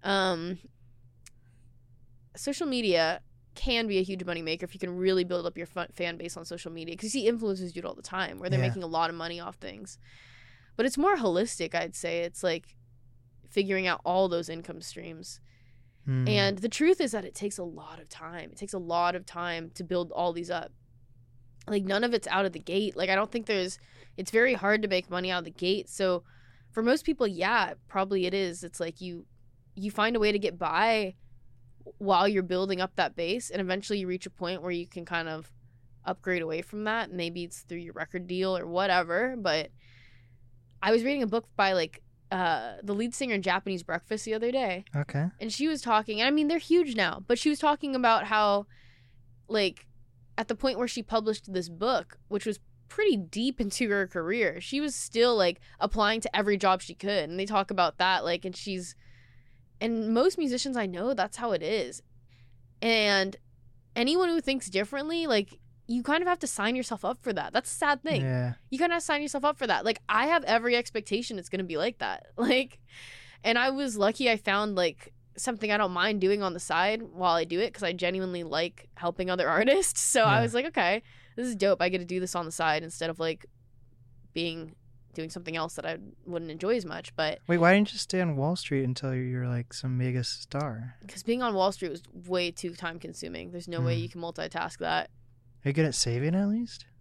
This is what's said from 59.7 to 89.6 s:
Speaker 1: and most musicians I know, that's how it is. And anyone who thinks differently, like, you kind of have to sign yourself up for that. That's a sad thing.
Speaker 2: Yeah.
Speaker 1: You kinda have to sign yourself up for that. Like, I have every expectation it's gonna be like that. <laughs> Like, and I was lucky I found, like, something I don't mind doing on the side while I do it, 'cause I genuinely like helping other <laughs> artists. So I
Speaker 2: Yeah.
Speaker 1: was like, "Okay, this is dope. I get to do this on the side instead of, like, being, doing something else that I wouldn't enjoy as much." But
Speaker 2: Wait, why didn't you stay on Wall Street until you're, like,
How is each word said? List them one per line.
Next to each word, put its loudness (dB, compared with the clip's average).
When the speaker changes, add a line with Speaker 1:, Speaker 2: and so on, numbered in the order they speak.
Speaker 1:
and 0
most 4
musicians 0
I 0
know, -2
that's -2
how -2
it 0
is. -4
And 2
anyone 4
who 2
thinks -2
differently, -2
like, 2
you -2
kind 2
of 2
have 2
to -4
sign -2
yourself -4
up -2
for -4
that. -4
That's 0
a -6
sad 2
thing. 0
Speaker 2:
Yeah. 0
Speaker 1:
You -4
kinda 2
have 0
to -8
sign 0
yourself -4
up 2
for -2
that. 2
Like, 0
I 4
have 4
every 4
expectation -2
it's -10
gonna -2
be -4
like 0
that. -6
<laughs> -18
Like, 2
and 2
I 2
was -2
lucky 4
I 4
found, 0
like, 0
something -2
I 4
don't 2
mind 2
doing 4
on 0
the -6
side 2
while 2
I 4
do -2
it, 0
'cause -8
I 0
genuinely -2
like -4
helping -4
other 2
<laughs> 4
artists. 4
So 4
I 8
Speaker 2:
Yeah. 6
Speaker 1:
was 0
like, 2
"Okay, 2
this -4
is -4
dope. 4
I 4
get 0
to -4
do -4
this -4
on -2
the -8
side 2
instead -6
of, -8
like, -4
being, -4
doing -8
something -8
else -4
that -10
I -6
wouldn't -8
enjoy 0
as -4
much." -10
But -2
Speaker 2:
Wait, 4
why 8
didn't 4
you -10
stay -2
on 0
Wall 2
Street 0
until -2
you're, -2
like, -4